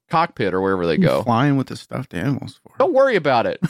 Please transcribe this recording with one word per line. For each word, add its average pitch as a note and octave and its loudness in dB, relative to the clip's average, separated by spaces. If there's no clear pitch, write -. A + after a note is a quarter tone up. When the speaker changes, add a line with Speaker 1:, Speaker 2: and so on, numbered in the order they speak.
Speaker 1:
cockpit D#3+ 0
or F#2 0
wherever F#2+ 0
they E2 2
Speaker 2:
What D#2 0
are - 4
you D#2+ 4
Speaker 1:
go. C2+ 0
Speaker 2:
flying B2 2
with B2+ -4
the A#2 -12
stuffed - -12
animals A2 -6
for? - -20
Speaker 1:
Don't D4 0
worry C4 4
about C3 2
it. - -6